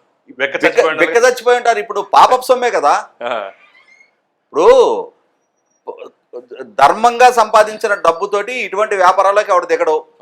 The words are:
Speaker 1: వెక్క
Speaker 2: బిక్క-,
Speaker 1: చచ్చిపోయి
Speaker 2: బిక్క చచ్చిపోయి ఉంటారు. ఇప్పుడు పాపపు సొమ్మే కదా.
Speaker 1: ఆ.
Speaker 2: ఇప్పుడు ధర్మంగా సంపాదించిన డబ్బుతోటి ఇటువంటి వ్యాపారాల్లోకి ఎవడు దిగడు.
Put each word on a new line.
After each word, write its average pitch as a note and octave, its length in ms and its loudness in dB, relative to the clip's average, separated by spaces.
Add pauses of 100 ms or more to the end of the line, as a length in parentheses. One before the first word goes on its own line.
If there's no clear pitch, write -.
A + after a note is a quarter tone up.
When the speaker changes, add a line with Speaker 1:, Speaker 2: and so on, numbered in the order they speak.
(380)
Speaker 1:
వెక్క C#3 200 -4
Speaker 2:
బిక్క-, - 80 -2
Speaker 1:
చచ్చిపోయి D#3 320 0
Speaker 2:
బిక్క F3 200 0
చచ్చిపోయి B3 400 0
ఉంటారు. A#3 220 -2
ఇప్పుడు G#3 220 -8
పాపపు A#3+ 400 2
సొమ్మే B3 300 0
కదా. E3+ 380 -2 (140)
Speaker 1:
ఆ. A2+ 280 -8 (960)
Speaker 2:
ఇప్పుడు F#3 640 2 (1500)
ధర్మంగా A3+ 680 2
సంపాదించిన G#3+ 600 0
డబ్బుతోటి G3+ 600 -2
ఇటువంటి G#3 420 -6
వ్యాపారాల్లోకి G3 560 2
ఎవడు F3 140 0
దిగడు. E3 400 -2 (160)